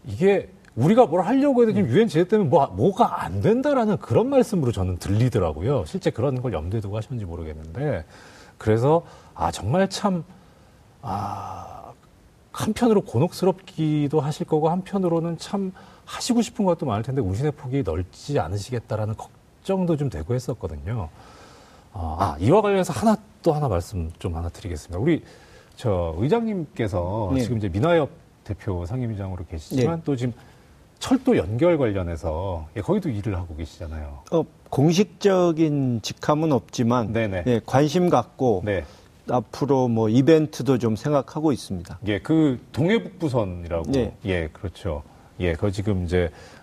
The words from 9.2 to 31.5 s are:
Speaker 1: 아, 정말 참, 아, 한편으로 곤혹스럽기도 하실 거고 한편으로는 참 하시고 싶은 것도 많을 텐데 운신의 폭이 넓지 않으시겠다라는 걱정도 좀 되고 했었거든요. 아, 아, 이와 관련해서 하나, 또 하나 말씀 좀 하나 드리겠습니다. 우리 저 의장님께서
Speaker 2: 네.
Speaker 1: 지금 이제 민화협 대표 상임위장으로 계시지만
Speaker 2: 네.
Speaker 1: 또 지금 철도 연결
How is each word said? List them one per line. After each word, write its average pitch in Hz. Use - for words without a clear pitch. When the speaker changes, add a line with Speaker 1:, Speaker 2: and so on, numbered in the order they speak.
Speaker 1:
아, 82
정말 156
참, 185
아, 98
한편으로 214
곤혹스럽기도 156
하실 151
거고 156
한편으로는 170
참 190
하시고 -
싶은 -
것도 170
많을 110
텐데 131
운신의 113
폭이 135
넓지 92
않으시겠다라는 107
걱정도 -
좀 139
되고 80
했었거든요. 98
아, 82
아, 87
이와 139
관련해서 196
하나, 214
또 165
하나 147
말씀 87
좀 87
하나 85
드리겠습니다. 87
우리 147
저 87
의장님께서 113
Speaker 2:
네. 131
Speaker 1:
지금 117
이제 104
민화협 143
대표 92
상임위장으로 98
계시지만 131
Speaker 2:
네. 165
Speaker 1:
또 143
지금 123
철도 262
연결 123